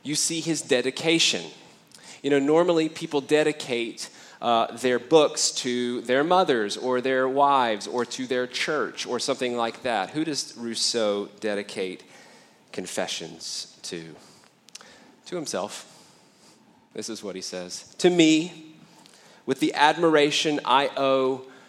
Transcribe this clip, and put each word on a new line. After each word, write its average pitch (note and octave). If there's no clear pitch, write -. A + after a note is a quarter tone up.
you C#3+
see E3
his D3+
dedication. B2+
You C#3
know, C#3+
normally D#3+
people D#3
dedicate, C#3
uh, A#2
their B2
books D3
to B2
their B2+
mothers D3+
or B2+
their C3
wives C3
or A#2+
to C3
their B2+
church B2
or A#2+
something B2
like A#2
that. G#2
Who D3+
does D3+
Rousseau A2
dedicate G2+
Confessions -
to? E2
To -
himself. G#2
This G#2+
is G#2+
what F#2+
he F#2
says. F2+
"To F3+
me, D#3+
with C3
the D#3
admiration D3+
I C3+
owe C3+